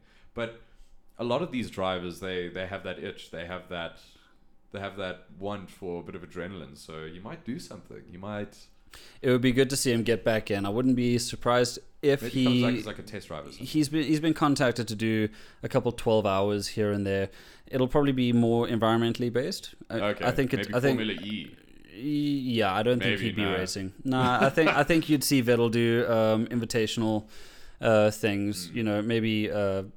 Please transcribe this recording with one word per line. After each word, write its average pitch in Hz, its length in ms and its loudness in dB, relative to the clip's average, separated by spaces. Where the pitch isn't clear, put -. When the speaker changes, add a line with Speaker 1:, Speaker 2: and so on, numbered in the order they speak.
Speaker 1:
But 117 280 -8
a - 40 -6
lot 120 200 0
of 165 80 -8
these 113 180 -4
drivers, 90 500 -4
they, 90 280 -6
they 92 180 -8
have 92 180 -8
that 90 160 -8
itch, - 320 -12
they 85 140 -10
have 90 240 -12
that, 85 300 -10
they 101 80 -10
have 98 180 -10
that 92 280 -8
want 98 320 -8
for 87 320 -10
a - 20 -12
bit 90 120 -14
of 85 120 -14
adrenaline. 85 500 -12
So 78 300 -14
he 85 120 -14
might 135 260 -16
do 131 140 -8
something. - 500 -18
He 87 80 -18
might. 104 400 -10
Speaker 2:
It 135 80 0
would 127 120 4
be 127 100 4
good 127 180 4
to 139 80 -2
see 131 160 0
him 117 100 2
get 113 220 0
back 110 240 2
in. 98 160 -2
I 101 40 -2
wouldn't 127 260 2
be 120 240 2
surprised 120 580 2
if 139 220 2
Speaker 1:
Maybe - 100 -8
Speaker 2:
he 131 120 2
Speaker 1:
comes 123 180 4
back 123 160 2
as, 104 80 -8
like, 104 120 -10
a - 40 -12
test 107 240 -12
driver 73 200 -10
or 69 40 -16
something. 123 160 -14
Speaker 2:
he's 151 200 2
been, 151 160 0
he's 151 160 2
been 160 140 2
contacted 131 540 2
to 113 80 -4
do 110 340 2
a 117 60 -6
couple 120 220 0
twelve 110 340 2
hours 101 440 2
here 104 220 0
and 101 140 0
there. 98 240 0
It'll 127 200 0
probably 139 260 2
be 123 200 2
more 117 340 4
environmentally 117 640 2
based. 139 440 -4
I, 113 80 -4
Speaker 1:
Okay, 101 260 -2
Speaker 2:
I 120 60 2
think 135 220 0
it, 131 40 0
Speaker 1:
maybe 104 160 -4
Speaker 2:
I 123 60 2
think 131 200 2
Speaker 1:
Formula 101 220 -4
E. 101 340 -8
Speaker 2:
y-, 92 140 -18
yeah, 131 760 0
I 104 80 2
don't 123 180 4
think 98 200 0
Speaker 1:
Maybe, 95 60 -6
Speaker 2:
he'd 101 100 -4
be 101 80 -2
Speaker 1:
nah. 87 100 0
Speaker 2:
racing. 95 400 -4
Nah, 127 400 2
I 135 60 6
think, 156 220 4
I 147 120 2
think 160 240 2
you'd 147 160 2
see 135 200 2
Vettel 117 260 4
do, 117 400 2
um, 110 380 4
invitational, 110 800 -2
uh, 110 280 6
things. 101 600 -2
Speaker 1:
Mm. - 60 -10
Speaker 2:
You 117 80 -2
know, 107 200 0
maybe, 110 480 0
uh, 98 320 0